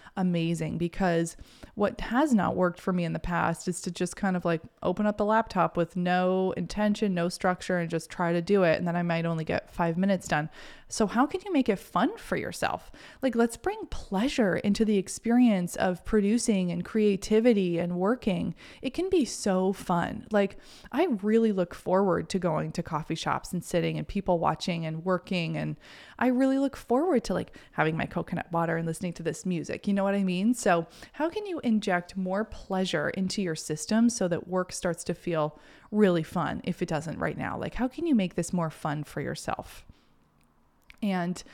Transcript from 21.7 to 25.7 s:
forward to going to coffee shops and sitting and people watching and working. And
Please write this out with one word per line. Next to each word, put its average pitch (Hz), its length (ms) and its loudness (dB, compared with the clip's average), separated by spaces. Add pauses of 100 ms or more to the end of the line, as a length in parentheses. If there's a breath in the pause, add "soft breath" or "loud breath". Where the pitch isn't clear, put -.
forward 180 580 2
to 190 80 -2
going 156 340 -2
to 165 100 -4
coffee 160 320 -6
shops - 400 -4
and 175 100 -4
sitting 165 320 0
and 156 100 -6
people 185 320 0
watching 165 460 -2
and 160 180 -6
working. 175 540 -2
And 151 200 -4 (420 loud breath)